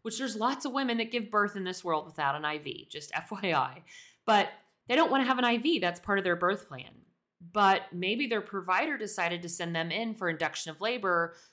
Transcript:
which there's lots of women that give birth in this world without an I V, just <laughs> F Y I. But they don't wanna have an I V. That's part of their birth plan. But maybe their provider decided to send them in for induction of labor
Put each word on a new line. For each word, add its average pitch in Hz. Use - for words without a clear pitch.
which 220
there's 247
lots 254
of 254
women 254
that 226
give 233
birth 202
in 190
this 180
world 156
without 147
an 151
I 151
V, -
just 151
<laughs> -
F -
Y 190
I. 131
But 208
they 240
don't 320
wanna 269
have 254
an 247
I 240
V. 269
That's 175
part 196
of 190
their 175
birth 180
plan. 127
But 196
maybe 202
their 220
provider 202
decided 175
to 175
send 170
them 165
in 220
for 190
induction 160
of 156
labor 190